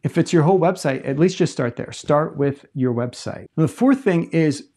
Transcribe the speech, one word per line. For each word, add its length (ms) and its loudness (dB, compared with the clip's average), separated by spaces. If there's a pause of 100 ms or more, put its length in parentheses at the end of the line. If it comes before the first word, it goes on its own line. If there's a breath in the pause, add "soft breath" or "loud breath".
if 140 -2
it's 160 0
your 100 6
whole 160 4
website, 480 -2
at 100 -4
least 200 2
just 160 0
start 220 -4
there. 160 -10
Start 460 -2
with 360 -2
your 200 0
website. 520 -8 (100)
The 120 2
fourth 360 2
thing 280 0
is 460 0